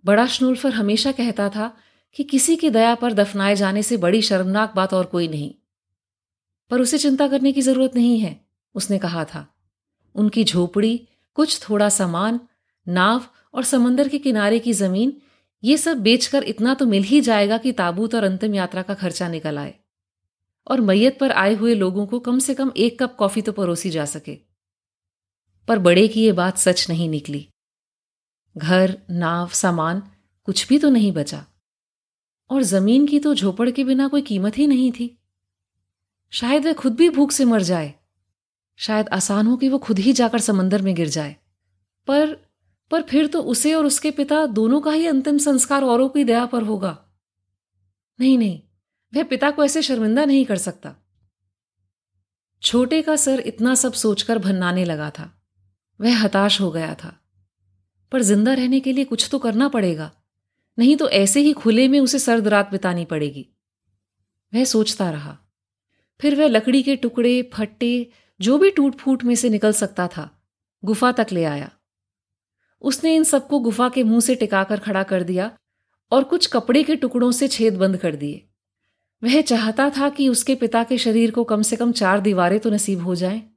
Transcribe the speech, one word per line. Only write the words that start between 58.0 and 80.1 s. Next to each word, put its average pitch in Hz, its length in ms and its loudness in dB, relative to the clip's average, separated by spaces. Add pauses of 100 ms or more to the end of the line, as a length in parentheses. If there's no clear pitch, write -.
पर 262 100 0
जिंदा 214 320 2
रहने 254 260 0
के 269 120 -4
लिए 269 120 0
कुछ - 280 -6
तो 277 60 -2
करना 240 300 0
पड़ेगा, 175 440 -4 (680)
नहीं 262 180 6
तो 294 120 -2
ऐसे 196 320 2
ही 294 120 4
खुले 247 360 2
में 277 120 4
उसे 262 180 0
सर्द 226 300 0
रात 202 220 0
बितानी 180 340 -4
पड़ेगी। 147 440 -8 (1080)
वह 247 100 0
सोचता 214 460 -2
रहा। 147 280 -12 (840)
फिर 285 140 2
वह 294 140 4
लकड़ी 254 340 2
के 277 140 0
टुकड़े, 247 580 0
फट्टे, 240 560 -4 (300)
जो 240 180 2
भी 381 120 6
टूट 277 240 0
फूट 262 300 -2
में 240 100 2
से 233 140 0
निकल 214 240 2
सकता 190 360 -4
था, - 340 -14 (420)
गुफा 220 280 0
तक 233 200 0
ले 170 120 -2
आया। 147 280 -6 (1080)
उसने 320 340 0
इन 320 80 4
सबको 285 360 0
गुफा 233 280 0
के 254 140 -2
मुंह 226 180 4
से 254 140 2
टिकाकर 208 440 -2
खड़ा 196 240 -4
कर 190 200 -2
दिया 185 360 -4 (540)
और 269 120 4
कुछ 339 220 0
कपड़े 247 360 2
के 302 140 0
टुकड़ों 247 360 0
से 254 160 0
छेद 226 280 0
बंद 190 200 0
कर 165 200 -4
दिए। 147 320 -10 (720)
वह 254 180 2
चाहता 233 500 0
था 285 180 -2
कि 285 200 0